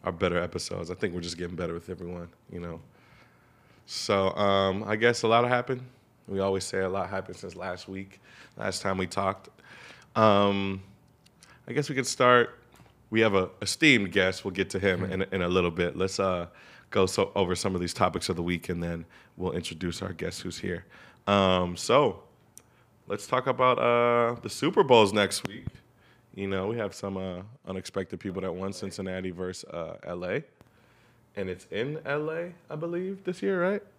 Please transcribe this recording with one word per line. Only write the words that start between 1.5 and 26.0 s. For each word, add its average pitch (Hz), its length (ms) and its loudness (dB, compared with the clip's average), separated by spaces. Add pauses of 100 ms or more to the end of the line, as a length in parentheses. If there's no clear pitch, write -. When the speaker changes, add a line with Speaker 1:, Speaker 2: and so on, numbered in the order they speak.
Speaker 1:
better 85 160 -4
with 85 160 -10
everyone, 87 400 -10 (200)
you 87 120 -10
know. 85 180 -10 (1080)
So, 98 500 0
um, 98 500 2
I 107 80 0
guess 117 280 2
a 113 40 2
lot 117 180 4
happened. 123 360 -2 (480)
We 98 100 -4
always 95 240 0
say - 160 -4
a 95 80 0
lot 95 220 -4
happened 95 260 -8
since 92 220 -14
last 90 320 -10
week, 95 320 -14 (360)
last 101 240 -4
time 95 160 0
we 92 100 0
talked. 95 420 -4 (680)
Um, 101 680 6 (880)
I 120 60 -10
guess 139 160 -2
we 139 60 -6
could 127 120 -2
start. 123 500 6 (520)
We 110 100 2
have 110 160 6
a 92 140 4 (120)
esteemed 104 520 4
guest. 92 320 2
We'll 95 80 -4
get 95 160 -2
to 95 100 -4
him 92 220 2
Speaker 2:
Hmm. 92 100 -4
Speaker 1:
in, 92 100 -4 (120)
in 95 80 -2
a 87 80 0
little 90 220 2
bit. 87 260 -2
Let's, 95 240 -2
uh, 90 260 -2 (420)
go 95 160 2
so, 95 300 0
over 92 200 2
some 95 200 -2
of 90 60 -2
these 87 120 -4
topics 87 360 0
of 85 80 -2
the 87 60 -4
week, 87 260 -4
and 87 120 -4
then 85 220 -6 (320)
we'll 90 180 -6
introduce 85 480 -6
our 95 120 -8
guest 87 280 -8
who's 90 180 -10
here. 90 260 -8 (420)
Um, 92 480 4
so 117 480 2 (840)
let's - 200 -6
talk 127 200 -2
about, 127 320 2
uh, 120 600 2
the 110 80 -10
Super - 340 2
Bowls 117 280 10
next 104 380 2
week. 110 160 -14 (680)